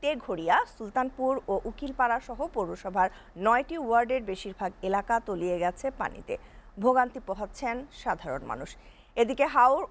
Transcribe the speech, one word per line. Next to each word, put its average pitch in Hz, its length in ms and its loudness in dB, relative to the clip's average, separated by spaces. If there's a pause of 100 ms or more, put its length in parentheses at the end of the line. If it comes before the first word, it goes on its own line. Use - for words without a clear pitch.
তেঘরিয়া, 220 560 2 (160)
সুলতানপুর 262 600 -2 (140)
ও 196 60 0 (160)
উকিলপাড়া 247 500 0
সহ 240 280 -10
পৌরসভার 185 600 0 (300)
নয়টি 247 400 2
ওয়ার্ডের 240 520 2
বেশিরভাগ 190 420 -6 (120)
এলাকা 196 320 0 (100)
তলিয়ে 180 380 -2
গেছে 180 240 -2 (100)
পানিতে। - 360 -6 (440)
ভোগান্তি 247 420 2
পোহাচ্ছেন 208 560 -6 (280)
সাধারণ 151 420 -4
মানুষ। 120 260 -8 (460)
এদিকে 240 300 4
হাওর 277 440 6